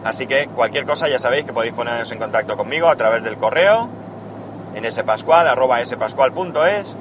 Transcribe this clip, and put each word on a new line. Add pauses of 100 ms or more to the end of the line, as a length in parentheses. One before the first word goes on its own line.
Así
que
cualquier
cosa
ya
sabéis
que
podéis
poneros
en
contacto
conmigo
a
través
del
correo (880)
en
S
pascual
arroba
S
pascual
punto
es